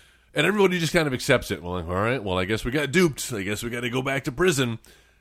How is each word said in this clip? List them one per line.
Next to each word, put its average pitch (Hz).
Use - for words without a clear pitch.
and 151
everybody 190
just 160
kind 165
of 131
accepts 120
it. 82
Well, 87
like, 87
all 90
right, 110
well, 92
I 92
guess 107
we 123
got 143
duped. 165
I 101
guess 104
we 117
got 120
to 120
go 131
back 135
to 143
prison. 131